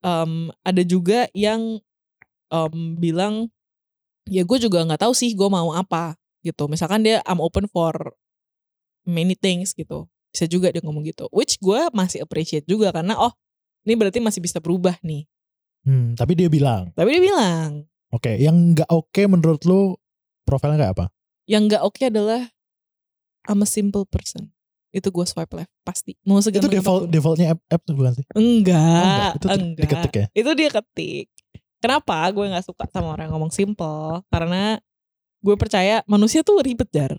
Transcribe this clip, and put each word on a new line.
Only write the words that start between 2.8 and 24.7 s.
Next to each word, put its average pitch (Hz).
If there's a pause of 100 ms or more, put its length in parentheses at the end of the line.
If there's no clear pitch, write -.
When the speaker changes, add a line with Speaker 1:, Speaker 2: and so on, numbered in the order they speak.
Speaker 1:
bilang, 185 (760)
"Ya, 185
gua 196
juga 220
nggak 165
tahu 233
sih 240
gua 196
mau 170
apa," 165 (260)
gitu. 147
Misalkan 170
dia, 220
"I'm 175
open 190
for 165 (880)
many 175
things," 185
gitu. 156 (220)
Bisa -
juga 180
dia 170
ngomong 151
gitu. -
Which -
gua 233
masih 190
appreciate 156
juga 202
karena, 165
oh, 226 (480)
ini 220
berarti 214
masih 220
bisa 175
berubah 175
nih. 151 (560)
Speaker 2:
Hmm, 127
tapi 139
dia 180
bilang. 131
Speaker 1:
Tapi 185
dia 339
bilang. 170 (240)
Speaker 2:
Oke, 120
yang 170
nggak 160
oke 165
menurut 165
lu 185 (500)
profilnya 147
kayak 101
apa? 90 (400)
Speaker 1:
Yang 214
nggak 208
oke 202
adalah 220 (1040)
"I'm 202
a 202
simple 202
person." - (400)